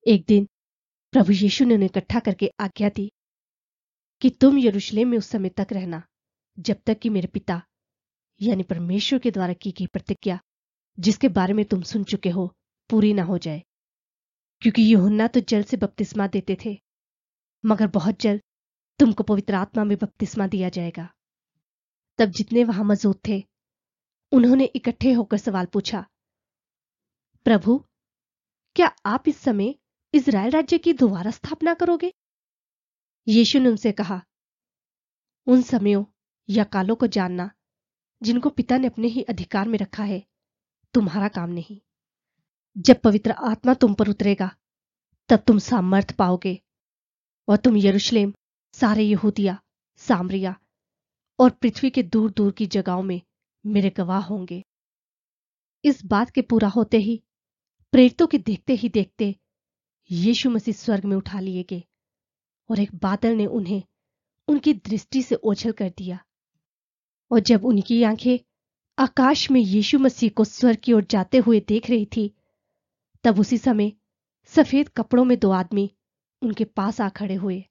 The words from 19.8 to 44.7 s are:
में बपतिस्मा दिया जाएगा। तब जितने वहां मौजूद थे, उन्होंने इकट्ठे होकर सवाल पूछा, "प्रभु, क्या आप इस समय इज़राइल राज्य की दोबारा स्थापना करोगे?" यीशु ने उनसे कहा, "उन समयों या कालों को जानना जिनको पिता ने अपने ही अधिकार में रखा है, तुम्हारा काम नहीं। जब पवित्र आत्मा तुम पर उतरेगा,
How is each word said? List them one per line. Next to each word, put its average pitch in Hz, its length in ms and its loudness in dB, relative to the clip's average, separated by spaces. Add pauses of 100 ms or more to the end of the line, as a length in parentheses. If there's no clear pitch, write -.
में 208 120 0
बपतिस्मा 196 500 -6
दिया 185 220 -4
जाएगा। 170 460 -10 (1040)
तब 226 80 4
जितने 226 380 0
वहां 208 200 -2
मौजूद 202 440 0
थे, 202 160 -6 (880)
उन्होंने 262 320 6
इकट्ठे 247 480 -2
होकर 220 240 0
सवाल 190 300 -4
पूछा, 196 400 -6 (1400)
"प्रभु, 226 400 2 (920)
क्या 349 120 4 (200)
आप 220 220 -4
इस 285 80 -4
समय 220 380 -2 (400)
इज़राइल 240 360 2
राज्य 320 280 0
की 339 140 0
दोबारा 208 380 0
स्थापना 320 440 -4
करोगे?" 349 380 -2 (1160)
यीशु 226 300 4
ने 254 100 4
उनसे 214 240 0
कहा, 185 300 -8 (1200)
"उन 254 160 4
समयों 202 420 0 (460)
या 208 140 0
कालों 202 320 -2
को 240 100 0
जानना 180 440 -4 (720)
जिनको 240 280 -2
पिता 247 280 -2
ने 262 80 0
अपने 233 220 -4
ही 233 140 -4
अधिकार 196 460 -6
में 220 100 -2
रखा 202 260 -8
है, 202 220 -8 (680)
तुम्हारा 202 340 0
काम 175 220 -8
नहीं। 175 300 -12 (960)
जब 240 220 6
पवित्र 208 300 2
आत्मा 247 440 -2
तुम 208 200 2
पर 208 140 0
उतरेगा, 98 480 -2 (720)